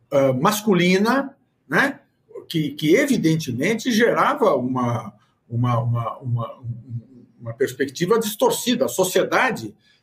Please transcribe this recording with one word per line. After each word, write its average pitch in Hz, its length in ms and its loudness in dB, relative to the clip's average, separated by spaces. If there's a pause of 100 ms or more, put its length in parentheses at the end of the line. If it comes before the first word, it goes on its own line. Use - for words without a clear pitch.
eh, 135 240 4
masculina, 202 1040 2 (300)
né, 240 320 0 (500)
que, 160 220 -2
que 156 240 2
evidentemente 180 960 0
gerava 208 640 2
uma, 123 580 -2 (340)
uma, 120 320 0
uma, 117 400 -2
uma, 120 400 -6 (840)
uma 117 120 -10
perspectiva 160 640 -2
distorcida. 240 680 0
A - 40 -2
sociedade, 180 840 -2 (280)